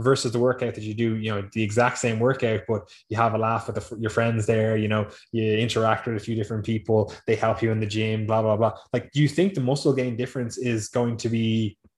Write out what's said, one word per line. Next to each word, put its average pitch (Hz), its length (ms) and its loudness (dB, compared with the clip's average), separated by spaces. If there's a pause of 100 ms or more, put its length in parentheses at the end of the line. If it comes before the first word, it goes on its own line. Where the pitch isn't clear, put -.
versus 127 320 2
the 120 60 0
workout 120 360 0
that 107 100 -10
you 107 100 -6
do, 113 220 0
you 110 140 -4
know, 101 220 -4
the 110 100 0
exact 113 360 2
same 113 200 0
workout, 117 480 0
but 107 220 -4 (200)
you 107 80 -6
have 113 180 2
a 110 40 -2
laugh 110 300 -2
with 107 80 -8
the, - 240 -8
your 110 100 -2
friends 117 340 0
there, 110 320 2
you 107 120 0
know, 107 200 0 (240)
you 110 240 0
interact 110 500 0
with 117 100 -2
a 104 40 -4
few 113 140 -6
different 110 320 -4
people, 110 460 0 (160)
they 113 80 2
help 113 260 0
you 113 80 2
in 110 100 0
the 110 60 -2
gym, 110 380 -2
blah, 110 180 2
blah, 107 140 2
blah. 110 220 0 (140)
Like, 120 180 -4
do 143 100 0
you 147 80 6
think 190 260 2
the 143 60 -2
muscle 139 320 2
gain 127 240 -2
difference 123 420 -6
is 117 300 -2
going 120 300 0
to 117 100 -4
be, 113 480 0 (220)